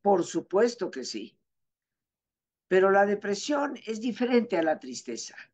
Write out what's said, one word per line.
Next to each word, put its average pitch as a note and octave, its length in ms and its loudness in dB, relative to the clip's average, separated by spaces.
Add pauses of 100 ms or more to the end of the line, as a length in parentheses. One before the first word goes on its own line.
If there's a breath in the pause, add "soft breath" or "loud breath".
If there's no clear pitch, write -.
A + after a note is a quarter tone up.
Por F#3+ 220 4
supuesto F#3 680 0
que B2+ 140 -10
sí. - 340 -12 (1300)
Pero F#3+ 220 4
la G3 160 6
depresión G#3 800 -2
es G#3+ 160 -8
diferente A#3+ 560 0
a E3 60 0
la D#3 160 0
tristeza. A#2+ 560 -12 (180)